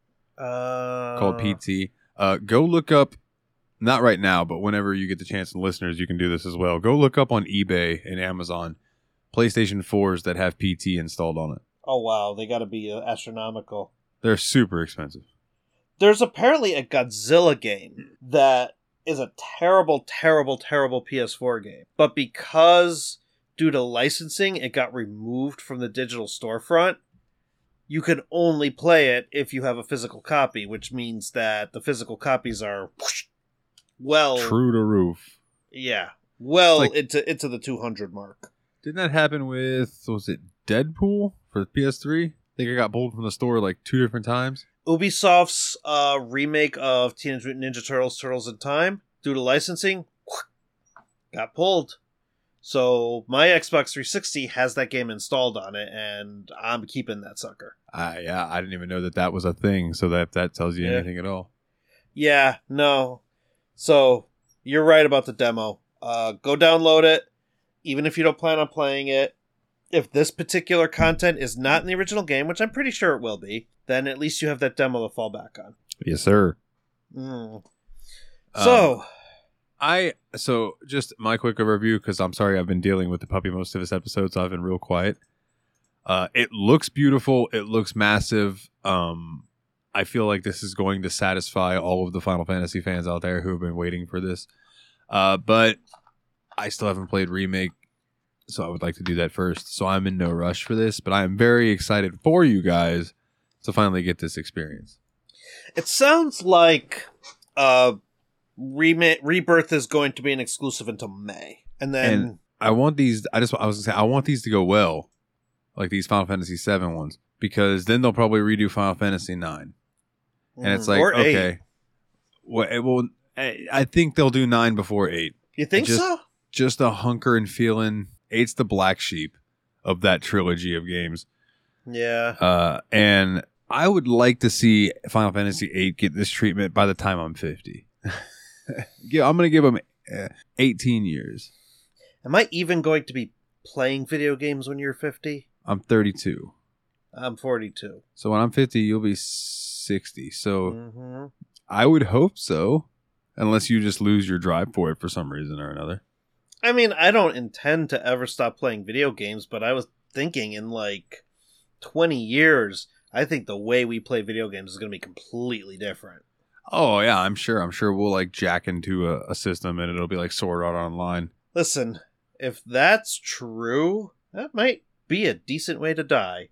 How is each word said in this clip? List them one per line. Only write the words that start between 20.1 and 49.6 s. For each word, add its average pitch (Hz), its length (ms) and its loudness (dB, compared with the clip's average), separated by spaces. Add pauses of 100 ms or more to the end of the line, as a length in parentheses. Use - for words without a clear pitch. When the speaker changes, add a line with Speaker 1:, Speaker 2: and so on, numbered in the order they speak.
Speaker 1:
terrible 127 440 -2
P 131 180 -8
S 117 140 -4
four 123 260 -4
game. 98 240 -18 (140)
But 151 180 4
because 165 1000 4 (440)
due 160 80 4
to 139 100 0
licensing, 151 760 -2
it 127 180 -8
got 123 180 -2
removed 117 720 -6
from 131 160 -12
the 123 100 -6
digital 117 380 -8
storefront. 165 720 0 (880)
You 156 140 -4
can 156 200 0 (100)
only 156 400 2
play 156 380 4
it 123 220 0
if 143 220 -4
you 131 80 -6
have 123 160 -2
a 120 60 -12
physical 117 360 -8
copy, 127 460 -2
which 107 260 -12
means 117 400 -8
that 107 400 -4
the - 80 -14
physical 117 380 -6
copies 123 460 -2
are 101 260 -8 (100)
whoosh, - 260 -8 (720)
well, 139 400 2
Speaker 2:
True 117 320 2
to 110 120 2
roof. 92 540 0 (320)
Speaker 1:
yeah, 117 400 -6 (300)
well 160 420 6
Speaker 2:
It's 123 80 4
like 151 140 0
Speaker 1:
into, 147 260 -2
into 147 200 -4
the 120 100 -6
two 131 200 -6
hundred 104 360 -8
mark. - 360 -18 (300)
Speaker 2:
Didn't 151 160 -10
that 175 140 0
happen 151 340 2
with, 131 640 -4
was 107 200 -4
it 95 120 -6 (260)
Deadpool 196 680 0 (180)
for 104 80 -2
the 95 80 -4
P 139 180 -2
S 139 140 -2
three? 160 260 -2
I 156 80 -8 (240)
think 127 120 -2
it 123 80 -2
got 110 140 0
pulled 120 220 -4
from 113 120 -10
the 104 60 -4
store, 120 280 0
like, 95 240 -2
two 131 180 0
different 113 240 -2
times. 127 400 -4 (220)
Speaker 1:
Ubisoft's, 175 1000 4
uh, 143 340 2
remake 143 600 -2
of 127 360 0
Teenage 131 300 -8
Mutant 131 180 -8
Ninja 120 240 -8
Turtles, 127 300 -2
Turtles 127 300 -8
in 113 100 -12
Time, 165 460 -2 (180)
due 139 140 -4
to 131 40 -2
licensing, 165 640 0 (1300)